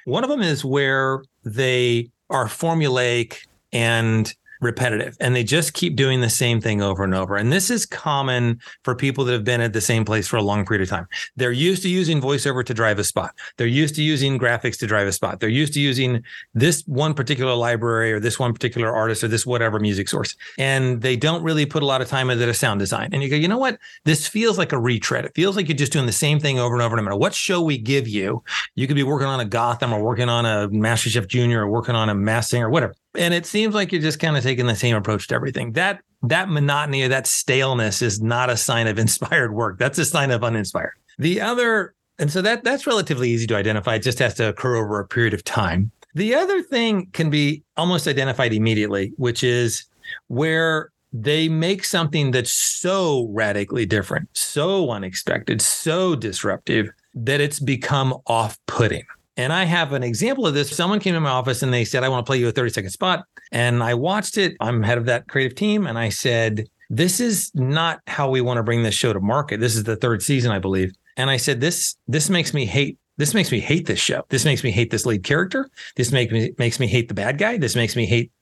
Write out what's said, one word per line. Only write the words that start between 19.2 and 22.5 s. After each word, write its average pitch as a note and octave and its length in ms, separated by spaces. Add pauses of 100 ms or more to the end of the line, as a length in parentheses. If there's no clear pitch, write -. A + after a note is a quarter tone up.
or A#2 40
this A2 180
whatever A#2 340
music G2+ 300
source. - 260 (220)
And C3 460
they C3 140
don't D#3+ 260
really D3+ 240
put D3+ 160
a - 20
lot C3 160
of B2 60
time C3 240
into A#2+ 160
the A#2+ 80